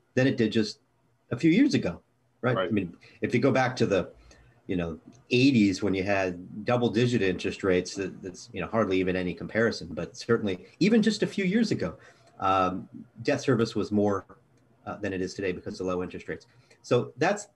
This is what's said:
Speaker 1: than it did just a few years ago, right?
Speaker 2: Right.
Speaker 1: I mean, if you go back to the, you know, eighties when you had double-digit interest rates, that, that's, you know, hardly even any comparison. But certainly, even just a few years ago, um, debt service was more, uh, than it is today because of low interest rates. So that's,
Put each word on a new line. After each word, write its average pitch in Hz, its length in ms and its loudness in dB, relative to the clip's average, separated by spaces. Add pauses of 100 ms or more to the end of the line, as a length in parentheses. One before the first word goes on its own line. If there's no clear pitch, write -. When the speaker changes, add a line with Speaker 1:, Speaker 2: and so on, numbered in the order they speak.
(160)
Speaker 1:
than 127 120 4
it 135 100 0
did 110 140 2
just 107 280 0 (520)
a - 60 -4
few 160 140 4
years 254 220 6
ago, 95 280 0 (400)
right? 123 140 0
Speaker 2:
Right. 95 140 -2
Speaker 1:
I - 20 -2
mean, 95 240 -2 (260)
if 107 120 -2
you 123 60 4
go 131 120 4
back 123 260 2
to 120 80 2
the, 92 240 0 (580)
you 98 80 -2
know, 85 240 -4 (320)
eighties 123 500 4
when 98 120 0
you 95 100 -2
had 95 600 -2
double-digit 120 560 2
interest 92 420 -2
rates, 90 320 2
that, 95 260 -8
that's, - 320 -14
you 95 80 -8
know, 80 60 -6
hardly 95 320 0
even 90 160 0
any 90 180 -2
comparison. 101 580 -4
But 85 260 -10
certainly, 110 480 -2 (140)
even 214 220 6
just 214 220 2
a 175 40 -2
few 196 180 -4
years 208 260 2
ago, 90 240 -4 (440)
um, 95 480 0 (360)
debt 135 180 0
service 117 340 0
was 101 160 -4
more, 101 340 0 (600)
uh, 95 120 -10
than 101 160 -4
it 92 80 -4
is 90 120 -4
today 98 180 -4
because 98 280 -8
of 92 80 -4
low 90 160 -2
interest - 240 -12
rates. - 200 -12 (340)
So 123 360 0
that's, 185 380 -2